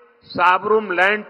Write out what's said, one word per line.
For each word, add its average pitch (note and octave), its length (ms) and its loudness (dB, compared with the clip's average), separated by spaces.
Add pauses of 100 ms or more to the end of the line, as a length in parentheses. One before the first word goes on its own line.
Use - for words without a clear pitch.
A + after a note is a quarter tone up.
(280)
साबरूम F#3+ 640 0
लैंड G3 380 0